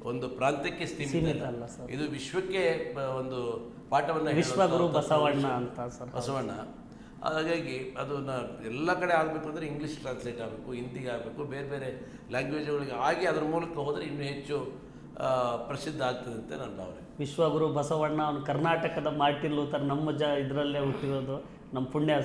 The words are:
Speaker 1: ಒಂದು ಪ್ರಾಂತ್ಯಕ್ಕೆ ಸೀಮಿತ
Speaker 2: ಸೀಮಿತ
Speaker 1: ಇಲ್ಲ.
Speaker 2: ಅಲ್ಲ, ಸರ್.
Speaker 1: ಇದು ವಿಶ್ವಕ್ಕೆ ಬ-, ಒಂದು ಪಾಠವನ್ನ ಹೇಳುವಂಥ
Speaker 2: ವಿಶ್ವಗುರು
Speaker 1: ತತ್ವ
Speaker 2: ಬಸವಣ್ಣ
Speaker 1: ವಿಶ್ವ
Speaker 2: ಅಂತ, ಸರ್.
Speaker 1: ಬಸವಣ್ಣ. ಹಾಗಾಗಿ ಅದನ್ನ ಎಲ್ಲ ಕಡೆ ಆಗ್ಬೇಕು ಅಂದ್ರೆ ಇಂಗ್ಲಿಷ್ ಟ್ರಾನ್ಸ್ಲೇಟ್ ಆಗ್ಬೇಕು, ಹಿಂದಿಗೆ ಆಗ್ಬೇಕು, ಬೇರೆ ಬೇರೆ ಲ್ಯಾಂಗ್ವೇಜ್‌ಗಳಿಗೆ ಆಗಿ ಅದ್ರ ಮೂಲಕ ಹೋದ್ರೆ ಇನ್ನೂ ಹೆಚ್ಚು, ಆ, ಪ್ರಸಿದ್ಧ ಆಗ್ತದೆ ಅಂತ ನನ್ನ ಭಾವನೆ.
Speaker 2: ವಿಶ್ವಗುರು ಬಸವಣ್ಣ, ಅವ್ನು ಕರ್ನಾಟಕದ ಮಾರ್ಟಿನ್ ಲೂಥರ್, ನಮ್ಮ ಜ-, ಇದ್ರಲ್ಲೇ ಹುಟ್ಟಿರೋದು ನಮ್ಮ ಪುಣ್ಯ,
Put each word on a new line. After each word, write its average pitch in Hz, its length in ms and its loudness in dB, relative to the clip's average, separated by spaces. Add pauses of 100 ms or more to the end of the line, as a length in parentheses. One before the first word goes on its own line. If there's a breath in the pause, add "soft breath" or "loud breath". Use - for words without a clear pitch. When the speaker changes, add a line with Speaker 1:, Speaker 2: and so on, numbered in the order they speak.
Speaker 1:
ಒಂದು 120 260 -2
ಪ್ರಾಂತ್ಯಕ್ಕೆ 156 560 0
ಸೀಮಿತ 139 260 -4
Speaker 2:
ಸೀಮಿತ 160 240 4
Speaker 1:
ಇಲ್ಲ. 127 100 -2
Speaker 2:
ಅಲ್ಲ, 120 200 -4
ಸರ್. 120 260 -10
Speaker 1:
ಇದು 143 180 -2
ವಿಶ್ವಕ್ಕೆ 170 840 0
ಬ-, - 20 -4
ಒಂದು 127 760 -2 (180)
ಪಾಠವನ್ನ 156 400 4
ಹೇಳುವಂಥ 147 60 4
Speaker 2:
ವಿಶ್ವಗುರು 170 520 6
Speaker 1:
ತತ್ವ 156 120 4
Speaker 2:
ಬಸವಣ್ಣ 147 360 6
Speaker 1:
ವಿಶ್ವ 139 160 4
Speaker 2:
ಅಂತ, 123 280 -2
ಸರ್. 123 320 -6
Speaker 1:
ಬಸವಣ್ಣ. 123 380 -2 (760 loud breath)
ಹಾಗಾಗಿ 143 760 0
ಅದನ್ನ 135 300 -4 (360)
ಎಲ್ಲ 143 280 0
ಕಡೆ 175 200 2
ಆಗ್ಬೇಕು 156 360 2
ಅಂದ್ರೆ 165 160 -4
ಇಂಗ್ಲಿಷ್ 147 320 -4
ಟ್ರಾನ್ಸ್ಲೇಟ್ 123 440 -6
ಆಗ್ಬೇಕು, 110 300 -8
ಹಿಂದಿಗೆ 127 380 -6
ಆಗ್ಬೇಕು, 117 340 -6
ಬೇರೆ 139 240 -6
ಬೇರೆ 131 520 -8 (100)
ಲ್ಯಾಂಗ್ವೇಜ್‌ಗಳಿಗೆ 143 600 -2
ಆಗಿ 139 340 2
ಅದ್ರ 143 180 2
ಮೂಲಕ 165 300 0
ಹೋದ್ರೆ 147 320 -2
ಇನ್ನೂ 143 180 -4
ಹೆಚ್ಚು, 139 580 -4 (380 loud breath)
ಆ, 127 360 2
ಪ್ರಸಿದ್ಧ 135 460 -4
ಆಗ್ತದೆ 123 320 -2
ಅಂತ 110 180 -8
ನನ್ನ 123 260 -6
ಭಾವನೆ. 92 300 -10 (120)
Speaker 2:
ವಿಶ್ವಗುರು 156 480 4
ಬಸವಣ್ಣ, 151 560 2
ಅವ್ನು 143 220 0
ಕರ್ನಾಟಕದ 160 640 2
ಮಾರ್ಟಿನ್ 147 460 4
ಲೂಥರ್, 143 300 2
ನಮ್ಮ 147 280 2
ಜ-, 143 340 2
ಇದ್ರಲ್ಲೇ 143 340 0
ಹುಟ್ಟಿರೋದು 135 680 0 (280 loud breath)
ನಮ್ಮ 131 140 0
ಪುಣ್ಯ, 151 380 4